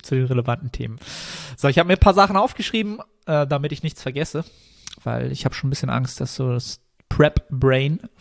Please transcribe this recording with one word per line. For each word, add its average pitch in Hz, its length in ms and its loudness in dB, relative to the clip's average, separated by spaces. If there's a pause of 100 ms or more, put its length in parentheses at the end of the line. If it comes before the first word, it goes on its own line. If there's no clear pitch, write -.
zu - 140 -6
den 131 100 2
relevanten 123 480 -2
Themen. 113 260 -10 (600)
So, 143 100 2
ich 139 100 4
habe 170 100 4
mir 180 60 6
ein 185 60 2
paar 196 140 8
Sachen 196 220 6
aufgeschrieben, 220 640 -2 (260)
äh, 147 200 2
damit 143 260 -2
ich 143 100 -10
nichts - 200 -8
vergesse, 147 440 -4 (560)
weil 120 280 -2
ich 131 140 -8
habe - 100 -2
schon - 140 -4
ein - 20 0
bisschen 135 200 -4
Angst, 127 320 -4
dass 127 140 -8
so 127 160 -2
das - 280 -6 (300)
Prep-Brain, 139 920 2 (200)